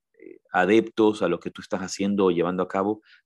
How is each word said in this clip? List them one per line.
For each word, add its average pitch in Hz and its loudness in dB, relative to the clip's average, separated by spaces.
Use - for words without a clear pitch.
adeptos 107 2
a 87 2
lo 85 -2
que - -10
tú - -18
estás 98 -6
haciendo 98 -2
o 92 4
llevando 87 -2
a 90 -6
cabo, 101 -4